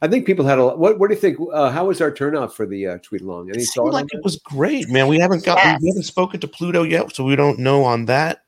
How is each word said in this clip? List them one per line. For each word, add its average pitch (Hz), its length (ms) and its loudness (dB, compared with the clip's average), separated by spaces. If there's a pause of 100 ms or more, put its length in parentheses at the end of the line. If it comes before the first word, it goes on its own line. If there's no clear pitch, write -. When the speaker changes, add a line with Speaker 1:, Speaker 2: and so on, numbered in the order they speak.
Speaker 1:
I 151 60 4
think 240 160 6
people 180 220 2
had 135 140 4
a 127 40 6
lot. 131 140 2
What, 190 220 4
what 202 80 4
do 208 80 0
you 208 40 -8
think? 175 160 2 (160)
Uh, 143 180 2
how 165 160 -2
was 190 140 -2
our 151 120 0
turnout 139 440 -4
for 110 80 -4
the, 98 220 -6
uh, 90 120 -6
tweet 92 240 -10
along? 90 280 -12
Any 117 120 -6
Speaker 2:
It 117 40 -4
seemed 117 200 -2
Speaker 1:
thought 135 60 -2
Speaker 2:
like 151 120 -2
Speaker 1:
on 143 80 -12
Speaker 2:
it 147 60 -10
Speaker 1:
that? 151 60 -8
Speaker 2:
was 180 120 -2
great, 170 520 -4
man. 131 200 2
We 156 100 2
haven't 175 260 2
gotten, 180 280 4
Speaker 3:
Yes. - 100 -2
Speaker 2:
we 160 60 2
haven't 185 160 -2
spoken 185 360 -4
to 143 80 -8
Pluto 170 360 -2
yet, 160 300 -2
so 131 100 -6
we 135 100 2
don't 143 240 2
know 135 260 2
on 117 220 0
that. 147 420 -2